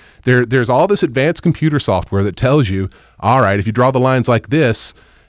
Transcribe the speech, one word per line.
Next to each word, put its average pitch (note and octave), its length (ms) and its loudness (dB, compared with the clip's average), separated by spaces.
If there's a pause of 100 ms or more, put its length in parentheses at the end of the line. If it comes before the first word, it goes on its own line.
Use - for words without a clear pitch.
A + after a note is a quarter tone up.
(240)
There, B2 220 2
there's A#2+ 240 0
all C3+ 160 2
this G3 160 0
advanced C#3+ 420 -2
computer D3+ 360 0
software G2 460 -2
that F#2+ 100 -4
tells C3 340 0
you, F#2+ 200 -4 (320)
all A#2+ 180 2
right, G2+ 180 2
if G2+ 80 -4
you A2 60 -2
draw B2 180 2
the B2+ 100 0
lines B2+ 280 0
like A#2 220 0
this, C3 440 -2 (360)